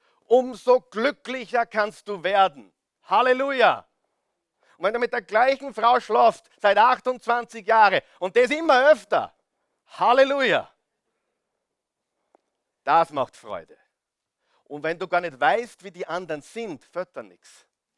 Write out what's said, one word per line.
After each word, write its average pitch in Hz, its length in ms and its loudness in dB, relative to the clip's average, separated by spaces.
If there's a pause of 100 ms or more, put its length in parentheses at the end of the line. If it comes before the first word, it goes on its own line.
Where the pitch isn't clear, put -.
(260)
umso 247 540 2
glücklicher 240 880 -6
kannst 214 420 -6
du 196 160 -10
werden. 180 480 0 (320)
Halleluja! 247 800 0 (920)
Und 170 80 -8
wenn 214 80 -2
du 233 60 -4
mit 240 120 -4
der 240 100 -6
gleichen 254 520 -2
Frau 240 260 2
schläfst, 233 500 0 (120)
seit 202 160 2
achtundzwanzig 233 880 -2
Jahren 208 340 4 (180)
und 180 180 -6
das 240 140 2
immer 294 380 2
öfter, 165 460 0 (520)
Halleluja! 247 800 0 (2250)
Das 156 280 0
macht 139 260 -8
Freude. 92 400 -16 (880)
Und 147 180 -16
wenn 165 160 -6
du 185 80 -10
gar 175 140 -2
nicht 151 180 -12
weißt, 185 460 -4
wie 196 60 -18
die 175 140 -14
anderen 165 360 -10
sind, 208 420 -14
fällt - 320 -14
da 123 80 -16
nichts. - 420 -20 (320)